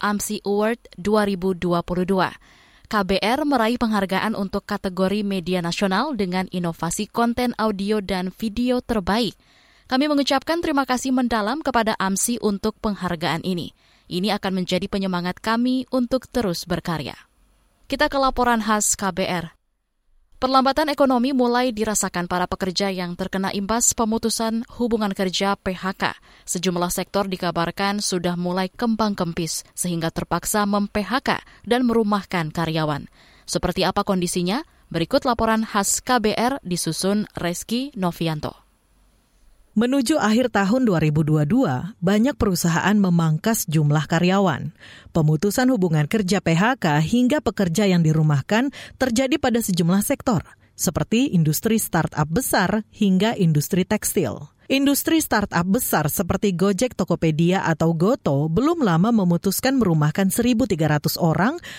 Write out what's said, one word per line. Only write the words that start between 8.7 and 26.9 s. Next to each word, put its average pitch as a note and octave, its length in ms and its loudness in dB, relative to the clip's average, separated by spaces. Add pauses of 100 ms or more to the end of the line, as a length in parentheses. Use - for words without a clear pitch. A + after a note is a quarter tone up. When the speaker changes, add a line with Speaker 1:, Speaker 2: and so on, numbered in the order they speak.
Speaker 1:
terbaik. G#3 560 -2 (480)
Kami C4+ 240 0
mengucapkan C#4+ 480 0
terima D4 320 0
kasih B3+ 240 -2
mendalam A#3+ 480 0
kepada A3+ 400 2
amsi F#3+ 400 -2
untuk G#3 400 -2
penghargaan F3 640 -2
ini. F3+ 320 -6 (320)
Ini F#3 320 -2
akan F#3+ 240 -2
menjadi F#3 240 -2
penyemangat F3+ 480 -2
kami B3 560 0
untuk B3+ 400 0
terus G#3 320 -2
berkarya. E3 480 -4 (720)
Kita D4 240 -2
ke C#4+ 80 -4
laporan B3 480 2
khas G#3+ 320 0
K F#3+ 160 -4
B F3 80 -4
R. E3+ 320 -4 (840)
Perlambatan C4+ 560 2
ekonomi C4 400 2
mulai B3 400 2
dirasakan G#3 560 -2
para F3+ 160 0
pekerja F#3+ 480 -2
yang F3+ 240 -6
terkena F#3+ 400 -4
imbas G#3+ 400 0
pemutusan A3+ 720 -2 (100)
hubungan A3 380 0
kerja G3 400 0
P - 160 -4
H F#3+ 240 -6
K. D#3+ 160 -2 (320)
Sejumlah F3 480 -2